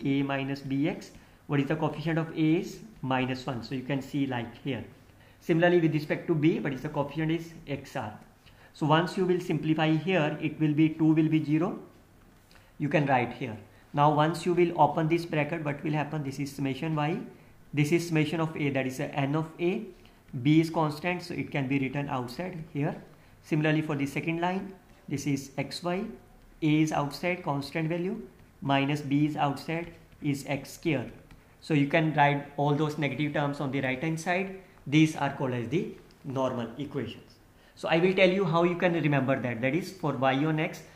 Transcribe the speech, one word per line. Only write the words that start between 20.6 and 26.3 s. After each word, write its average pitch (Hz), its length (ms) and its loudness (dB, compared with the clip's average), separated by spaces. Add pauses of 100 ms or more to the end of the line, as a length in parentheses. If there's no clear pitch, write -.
is 160 80 2
constant, 175 520 -2
so - 120 -10
it 139 180 -6
can 139 160 -2
be 139 100 0
written 139 300 -2
outside 139 640 -6
here. 151 240 -4 (480)
Similarly 156 380 2
for 156 140 -2
the 139 100 -2
second 156 340 -4
line, 185 340 -4 (360)
this 143 180 -4
is 139 300 -2
x - 260 -8
y. 180 220 -2 (560)